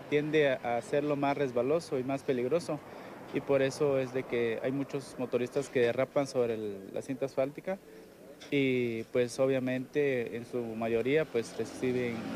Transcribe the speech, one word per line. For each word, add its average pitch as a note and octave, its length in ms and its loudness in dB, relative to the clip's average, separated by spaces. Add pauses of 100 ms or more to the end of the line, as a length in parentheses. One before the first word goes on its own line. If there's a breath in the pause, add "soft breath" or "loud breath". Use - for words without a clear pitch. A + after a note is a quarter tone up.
(120)
tiende D3 380 4
a A#2+ 280 0
hacerlo D3 380 0
más C#3 200 2
resbaloso C#3 640 0
y B2 60 0
más C3+ 180 -4
peligroso. B2+ 580 0 (540 loud breath)
Y C#3 80 -2
por C#3 220 4
eso C3+ 340 2
es C3 160 0
de C3 80 0
que A#2 400 0
hay C3 100 0
muchos C#3 460 -4
motoristas B2 520 -2
que C3 100 2
derrapan B2+ 480 2
sobre A#2+ 260 0
el, G2+ 400 -6
la A2+ 80 -4
cinta C3+ 240 -4
asfáltica C#3 540 -2 (720 loud breath)
y, B2+ 540 2
pues, B2 340 2
obviamente B2+ 960 2
en A#2 100 -8
su B2 160 -4
mayoría, A#2 640 2
pues, - 320 -2
reciben B2 600 -2 (180)